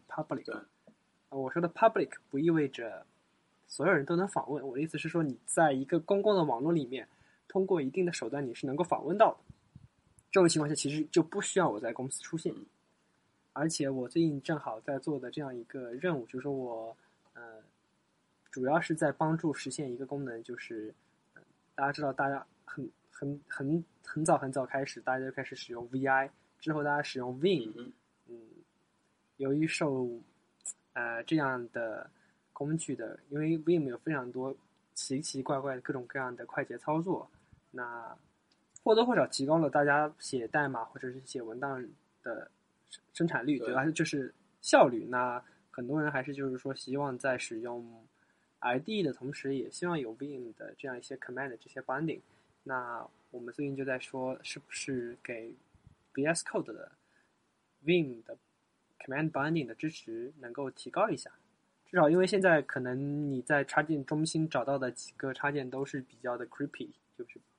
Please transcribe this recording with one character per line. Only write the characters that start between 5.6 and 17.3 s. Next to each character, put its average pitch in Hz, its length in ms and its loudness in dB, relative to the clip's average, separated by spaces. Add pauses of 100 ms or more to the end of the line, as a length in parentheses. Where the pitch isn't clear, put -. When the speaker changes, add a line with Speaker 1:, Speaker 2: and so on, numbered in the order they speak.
Speaker 1:
一 135 100 0
个 170 160 2
公 196 220 2
共 208 120 6
的 185 120 6
网 120 160 0
络 156 100 2
里 156 140 4
面， 120 200 -6 (440)
通 190 160 2
过 185 160 4
一 131 80 0
定 180 160 2
的 170 80 0
手 - 160 -4
段 139 180 -2
你 117 60 -6
是 - 120 -6
能 135 120 0
够 175 60 2
访 - 220 0
问 175 120 2
到 214 160 10
的。 - 60 -18 (920)
这 196 80 8
种 175 80 12
情 160 140 4
况 147 80 0
下 156 40 0
其 139 160 -2
实 151 220 0
就 170 100 6
不 196 200 -2
需 - 180 0
要 160 100 6
我 104 80 -2
在 113 140 -4
公 127 180 -6
司 - 140 -8
出 - 140 -6
现。 160 160 -4
Speaker 2:
嗯。 - 120 -12 (840)
Speaker 1:
而 147 160 0
且 147 220 0
我 131 180 -2
最 165 140 2
近 147 200 2
正 160 160 0
好 113 220 -6
在 139 180 -2
做 143 220 -2
的 123 100 -8
这 151 120 -6
样 135 120 -6
一 117 120 -10
个 127 300 -10
任 160 220 0
务， 117 100 -6
就 131 120 -8
是 127 40 -6
说 143 100 -2
我， 113 420 -6 (380)